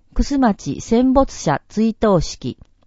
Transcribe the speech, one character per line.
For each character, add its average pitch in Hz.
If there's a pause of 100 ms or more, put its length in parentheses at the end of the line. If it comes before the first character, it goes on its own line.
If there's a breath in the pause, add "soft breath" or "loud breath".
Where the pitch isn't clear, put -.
(160)
く -
す 285
ま 233
ち -
戦 254
没 269
者 -
追 220
悼 202
式。 - (300)